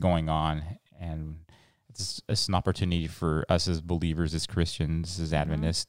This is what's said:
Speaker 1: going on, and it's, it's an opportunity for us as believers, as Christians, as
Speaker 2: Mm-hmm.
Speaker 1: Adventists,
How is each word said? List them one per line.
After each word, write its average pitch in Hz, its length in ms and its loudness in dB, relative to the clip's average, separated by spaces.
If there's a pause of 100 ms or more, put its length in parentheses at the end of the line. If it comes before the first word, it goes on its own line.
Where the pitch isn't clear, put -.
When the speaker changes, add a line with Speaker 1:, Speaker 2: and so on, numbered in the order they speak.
Speaker 1:
going 85 280 2
on, 78 340 0 (360)
and 80 380 -8 (540)
it's, - 380 -8
it's - 200 0
an 95 60 2
opportunity 87 520 2
for 78 420 0
us 87 200 4
as 82 120 0
believers, 82 540 0
as 82 120 -2
Christians, 82 760 0
as 82 120 -2
Speaker 2:
Mm-hmm. 76 100 4
Speaker 1:
Adventists, 78 460 0